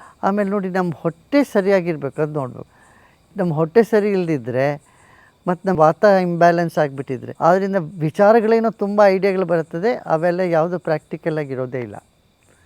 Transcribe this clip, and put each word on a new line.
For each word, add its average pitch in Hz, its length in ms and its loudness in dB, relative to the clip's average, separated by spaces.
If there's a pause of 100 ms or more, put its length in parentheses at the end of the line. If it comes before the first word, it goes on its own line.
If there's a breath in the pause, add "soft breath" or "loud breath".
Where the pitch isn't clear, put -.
(220 loud breath)
ಆಮೇಲೆ 202 280 0
ನೋಡಿ, 196 180 -2
ನಮ್ಮ 180 280 -2
ಹೊಟ್ಟೆ 254 480 -2
ಸರಿಯಾಗಿರ್ಬೇಕು, 170 800 0
ಅದು 151 100 -4
ನೋಡ್ಬೇಕು. 127 340 -8 (720 soft breath)
ನಮ್ಮ 180 180 -2
ಹೊಟ್ಟೆ 160 280 2
ಸರಿ 208 280 2
ಇಲ್ದಿದ್ರೆ 143 720 -2 (640 soft breath)
ಮತ್ತು 180 200 -2
ನಮ್ಮ 180 120 2
ವಾತ 160 240 4
ಇಂಬ್ಯಾಲೆನ್ಸ್ 175 720 4
ಆಗಿಬಿಟ್ಟಿದ್ರೆ, 135 640 -6
ಅದರಿಂದ 190 360 2
ವಿಚಾರಗಳೇನೋ 208 920 0
ತುಂಬ 208 340 0
ಐಡಿಯಾಗಳು 190 420 2
ಬರುತ್ತದೆ, 170 480 -2
ಅವೆಲ್ಲ 170 460 -2
ಯಾವುದು 175 380 0
ಪ್ರಾಕ್ಟಿಕಲ್ 156 600 -6
ಆಗಿರೋದೇ 131 420 -8
ಇಲ್ಲ. 104 160 -12 (680 soft breath)